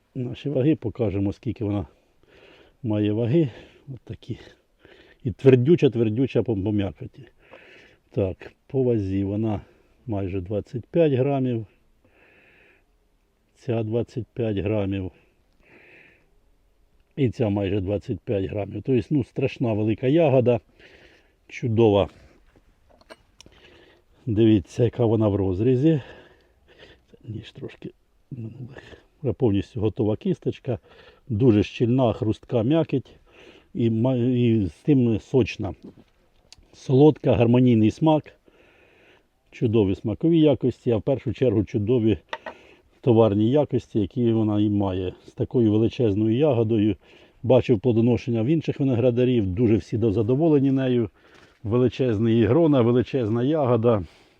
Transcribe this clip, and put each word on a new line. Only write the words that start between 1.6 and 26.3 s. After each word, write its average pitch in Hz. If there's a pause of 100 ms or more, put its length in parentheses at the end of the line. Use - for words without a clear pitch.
вона 101 (960)
має 107
ваги. 120 (380)
От 135
такі. - (840)
І 135
твердюча, 131
твердюча 113
по, 110
по 98
м'якоті. 101 (880)
Так, 95 (140)
по 131
вазі 98
вона 104 (460)
майже 98
двадцять 101
п'ять 156
грамів. 127 (1900)
Ця 113
двадцять 110
п'ять 110
грамів. 98 (2000)
І 131
ця 110
майже 101
двадцять 98
п'ять 98
грамів. 101
Тобто, 127
ну, 143
страшна 127
велика 107
ягода. 127 (880)
Чудова. 107 (2250)
Дивіться, 110
яка 117
вона 110
в 98
розрізі. 123 (1200)